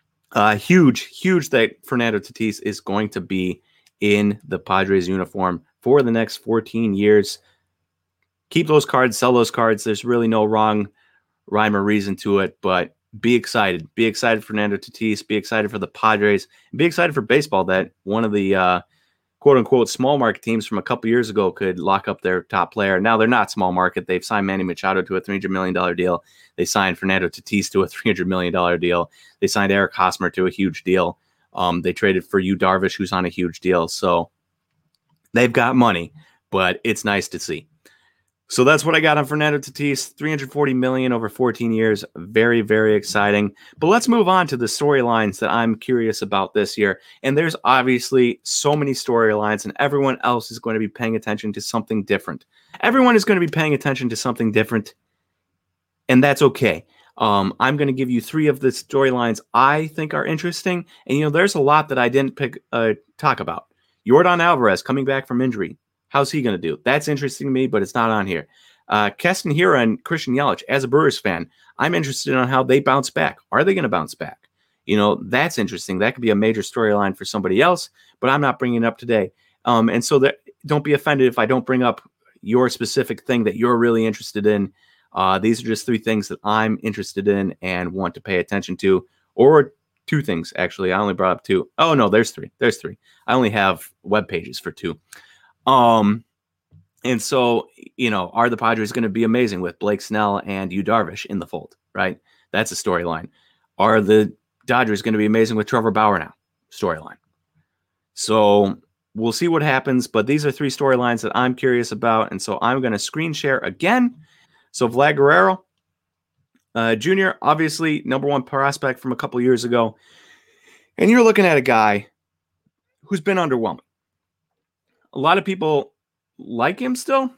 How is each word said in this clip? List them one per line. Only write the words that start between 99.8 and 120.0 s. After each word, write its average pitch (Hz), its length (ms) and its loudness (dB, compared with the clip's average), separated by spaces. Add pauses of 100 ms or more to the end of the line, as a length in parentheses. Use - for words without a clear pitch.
Snell 104 440 -2
and 95 280 -6
Yu 98 100 -2
Darvish 104 440 -2
in 101 120 -6
the 80 80 -8
fold, - 300 -14 (180)
right? 95 240 -4 (320)
That's 110 220 -2
a - 20 -8
storyline. 85 540 -4 (500)
Are 110 220 4
the 107 320 4 (340)
Dodgers 113 360 0
gonna 110 160 -2
be 107 60 2
amazing 110 320 2
with 107 120 -4
Trevor 113 240 0
Bauer 104 260 2
now? 78 160 -12 (380)
Storyline. 80 460 -6 (960)
So 104 640 4 (380)
we'll 113 160 -2
see 170 160 -2
what 165 160 0
happens, 131 460 0
but 110 180 0
these 147 180 0
are 143 60 -2
three 143 180 -4
storylines 123 540 0
that - 140 -4
I'm 123 180 0
curious 123 380 -2
about, 110 400 0
and 92 100 -8
so 101 180 -6
I'm 127 200 0
gonna 113 180 -2
screen 160 340 -6
share 139 260 -2
again. 233 580 0 (560)
So 120 160 0
Vlad 139 260 2
Guerrero, 175 500 4 (1120)
uh, 113 220 0
Junior, 185 440 0
obviously 156 640 0
number 135 220 -2
one 143 160 0
prospect 135 560 -2
from 127 140 -6
a - 40 -8
couple 123 240 -6
years 123 220 2
ago, 117 340 0 (1000)